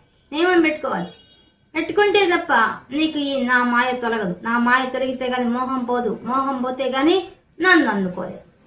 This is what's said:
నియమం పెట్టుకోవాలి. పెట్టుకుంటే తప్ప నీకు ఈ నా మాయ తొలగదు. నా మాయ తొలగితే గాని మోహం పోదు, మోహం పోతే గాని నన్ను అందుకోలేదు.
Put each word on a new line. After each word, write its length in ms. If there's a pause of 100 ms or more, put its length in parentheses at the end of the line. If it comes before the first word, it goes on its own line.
(320)
నియమం 300
పెట్టుకోవాలి. 440 (680)
పెట్టుకుంటే 520
తప్ప 260 (420)
నీకు 240
ఈ 260
నా 200
మాయ 280
తొలగదు. 500
నా 160
మాయ 320
తొలగితే 380
గాని 160
మోహం 400
పోదు, 380
మోహం 400
పోతే 280
గాని 380 (320)
నన్ను 300
అందుకోలేదు. 540 (220)